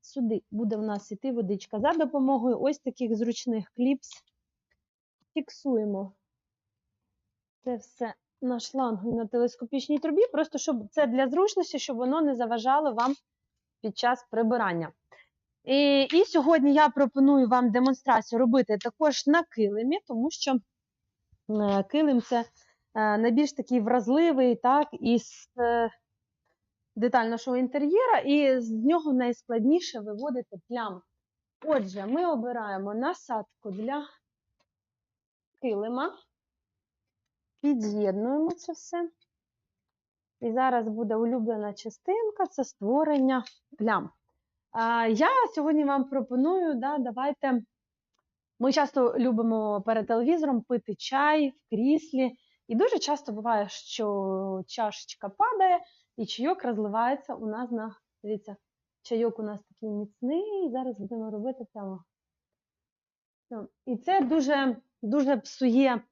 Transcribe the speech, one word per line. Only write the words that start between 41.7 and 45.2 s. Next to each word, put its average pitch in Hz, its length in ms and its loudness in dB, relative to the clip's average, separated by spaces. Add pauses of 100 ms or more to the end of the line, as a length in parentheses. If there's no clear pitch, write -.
частинка, 415 720 -4
це 269 180 -6
створення 262 800 0 (340)
плям. 214 320 0 (640)
А, 226 360 0
я 226 220 4 (260)